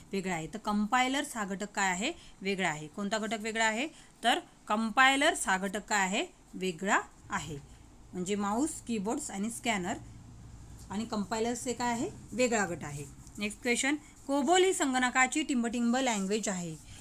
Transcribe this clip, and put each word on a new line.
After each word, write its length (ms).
वेगळा 220
आहे? 120
तर 120
कंपायलर्स 800
हा 80
घटक 300
काय 160
आहे? 220
वेगळा 280
आहे. 200
कोणता 300
घटक 220
वेगळा 240
आहे? 240
तर 140
कंपायलर्स 800
हा 100
घटक 300
काय 120
आहे? 260
वेगळा 460
आहे. 460
म्हणजे 220
माऊस, 360
कीबोर्ड्स 420
आणि 200
स्कॅनर 440
आणि 140
कंपायलर्स 600
हे 60
काय 200
आहे? 180
वेगळा 340
गट 180
आहे. 200
नेक्स्ट 240
क्वेश्चन, 340
कोबोल 380
ही 80
संगणकाची 680
टिंबटिंब 540
लँग्वेज 520
आहे. 280